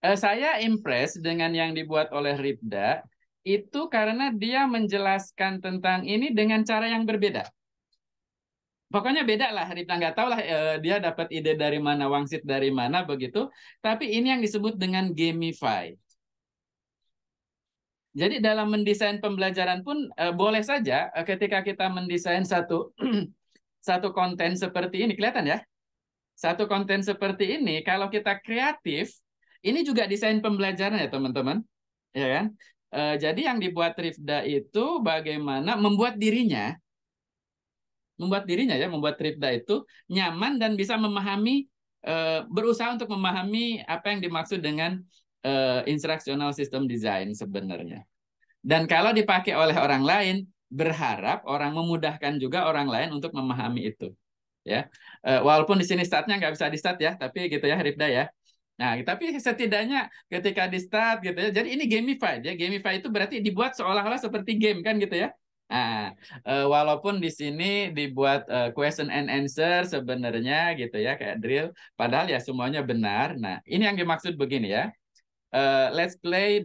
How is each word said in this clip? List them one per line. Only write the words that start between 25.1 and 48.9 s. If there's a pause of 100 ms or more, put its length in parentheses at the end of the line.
kelihatan
ya? (800)
Satu
konten
seperti
ini,
kalau
kita
kreatif, (480)
ini
juga
desain
pembelajaran
ya
teman-teman, (480)
ya
kan? (500)
Eh,
jadi
yang
dibuat
Rifda
itu
bagaimana
membuat
dirinya, (1400)
membuat
dirinya
ya,
membuat
Rifda
itu (300)
nyaman
dan
bisa
memahami, (400)
eh,
berusaha
untuk
memahami
apa
yang
dimaksud
dengan, (400)
eh,
instructional
system
design
sebenarnya. (560)
Dan
kalau